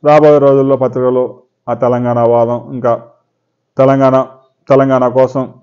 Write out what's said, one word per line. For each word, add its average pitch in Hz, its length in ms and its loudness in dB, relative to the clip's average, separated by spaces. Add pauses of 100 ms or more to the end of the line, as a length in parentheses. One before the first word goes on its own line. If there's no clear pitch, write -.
రాబోయే 151 320 4
రోజుల్లో 139 400 2
పత్రికలు 127 600 -4 (320)
ఆ 120 40 -2
తెలంగాణ 120 460 -2
వాదం, 117 540 -2
ఇంకా 120 280 -4 (760)
తెలంగాణ, 131 480 2 (440)
తెలంగాణ 135 380 2
కోసం 131 560 -2